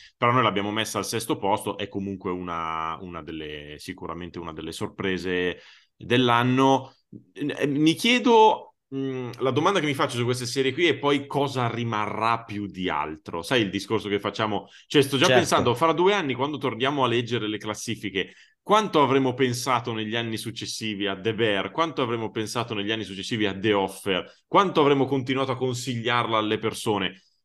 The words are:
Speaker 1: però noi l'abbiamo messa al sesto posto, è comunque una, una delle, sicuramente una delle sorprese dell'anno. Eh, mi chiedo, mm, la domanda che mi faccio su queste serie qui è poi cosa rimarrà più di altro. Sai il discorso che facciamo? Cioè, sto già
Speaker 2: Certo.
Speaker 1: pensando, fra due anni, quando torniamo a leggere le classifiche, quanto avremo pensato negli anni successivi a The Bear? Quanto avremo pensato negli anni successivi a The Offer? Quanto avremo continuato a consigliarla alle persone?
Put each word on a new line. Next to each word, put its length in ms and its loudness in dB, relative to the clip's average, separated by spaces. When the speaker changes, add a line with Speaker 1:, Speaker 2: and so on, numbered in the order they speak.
Speaker 1:
però 160 2
noi 120 4
l'abbiamo 260 2
messa 300 -2
al 60 -2
sesto 320 -2
posto, 420 0
è 80 -6
comunque 420 -6
una, 560 -4
una 240 -12
delle, 540 -12
sicuramente 600 -12
una 140 -10
delle 220 -10
sorprese 840 -4
dell'anno. 1000 2
Eh, 360 -4
mi 260 2
chiedo, 800 4
mm, 460 -4
la 120 2
domanda 280 2
che 60 0
mi 80 0
faccio 240 -2
su 80 0
queste 200 -2
serie 280 0
qui 140 2
è 100 2
poi 280 2
cosa 440 -2
rimarrà 760 0
più 240 -6
di 220 -4
altro. 520 -4
Sai 200 2
il 80 0
discorso 400 -4
che 100 0
facciamo? 480 -2
Cioè, 140 6
sto 160 0
già 80 4
Speaker 2:
Certo. 140 6
Speaker 1:
pensando, 360 4
fra 180 4
due 200 4
anni, 200 0
quando 240 -2
torniamo 480 0
a 20 4
leggere 400 0
le 100 -2
classifiche, 760 -6
quanto 400 4
avremo 320 4
pensato 600 0
negli 220 -4
anni 220 -4
successivi 720 -6
a 100 -2
The 160 -2
Bear? 380 0
Quanto 300 -2
avremo 280 -2
pensato 440 -4
negli 180 -2
anni 140 -4
successivi 400 -4
a 120 -2
The 160 2
Offer? 720 -2
Quanto 360 4
avremo 240 4
continuato 460 -2
a 60 -4
consigliarla 800 -2
alle 200 2
persone? 640 -2